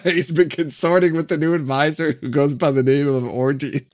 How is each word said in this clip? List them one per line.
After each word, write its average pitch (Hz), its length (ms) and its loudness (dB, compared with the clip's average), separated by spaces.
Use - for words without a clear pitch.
He's 175 280 0
been 165 160 2
consorting 170 640 2
with 165 140 -2
the 165 100 -2
new 165 160 0
advisor 151 640 -2
who - 80 -8
goes 143 260 2
by 147 180 0
the 135 100 2
name 139 260 2
of 131 180 0
Ordy. 135 680 -4